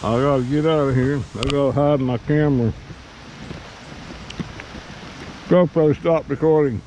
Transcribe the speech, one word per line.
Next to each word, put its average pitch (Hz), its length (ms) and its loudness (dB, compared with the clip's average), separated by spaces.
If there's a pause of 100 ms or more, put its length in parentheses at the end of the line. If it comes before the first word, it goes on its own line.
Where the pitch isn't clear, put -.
I 113 160 2
gotta 135 240 4
get 147 220 0
out 156 240 4
of 131 60 2
here. 131 260 2 (180)
I - 100 -6
gotta 143 220 2
hide 143 300 2
my 127 160 -2
camera. 143 560 2 (2750)
GoPro, 156 500 4
stop 160 320 0
recording. 143 580 2